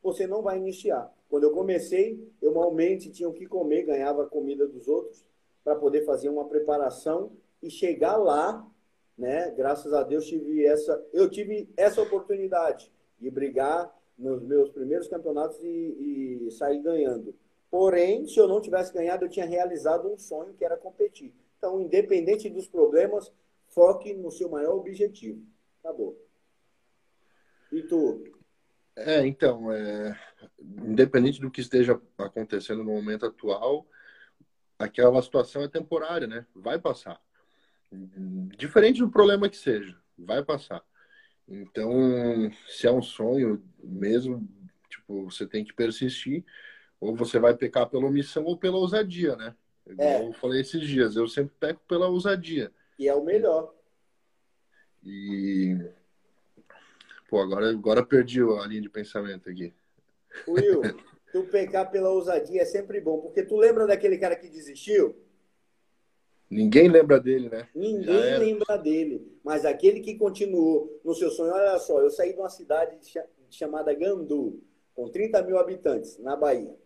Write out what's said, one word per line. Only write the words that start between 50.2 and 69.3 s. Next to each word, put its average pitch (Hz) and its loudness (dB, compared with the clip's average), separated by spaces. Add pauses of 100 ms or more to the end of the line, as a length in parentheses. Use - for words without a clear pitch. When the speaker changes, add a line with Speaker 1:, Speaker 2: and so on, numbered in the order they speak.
Speaker 2:
eu 117 -10
falei 127 -2
esses 160 -6
dias, 131 2
eu 117 0
sempre 143 -4
peco 160 -4
pela 180 0
ousadia. 180 -2 (260)
Speaker 1:
E 139 -2
é 139 4
o 147 2
melhor. 170 0 (1300)
Speaker 2:
E... 98 -2 (1500)
Pô, 104 2
agora, 98 0
agora 110 2
perdi 127 2
a 107 2
linha 107 -8
de 104 -10
pensamento 101 -10
aqui. 90 -10 (760)
Speaker 1:
Will, 180 4 (500)
tu 185 -2
pecar 190 -2
pela 190 0
ousadia 175 -2
é - -10
sempre 202 -6
bom, 156 -2
porque 196 -4
tu 214 -2
lembra 220 6
daquele 196 2
cara 175 0
que 175 -20
desistiu? 151 0 (1300)
Speaker 2:
Ninguém 110 8
lembra 151 10
dele, 127 2
né? 113 -10
Speaker 1:
Ninguém 196 -4
Speaker 2:
Já 190 4
era. 262 2
Speaker 1:
lembra 214 0
dele, 156 -4